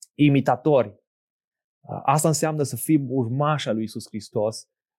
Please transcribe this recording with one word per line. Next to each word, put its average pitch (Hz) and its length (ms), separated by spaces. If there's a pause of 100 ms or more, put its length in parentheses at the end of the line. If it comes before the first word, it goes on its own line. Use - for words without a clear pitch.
(140)
imitatori. 139 760
Uh, - 1160
asta 151 260
înseamnă 156 340
să 131 140
fim 143 340
urmași 135 580
al 110 60
lui 110 80
Iisus 110 260
Hristos, 110 600 (300)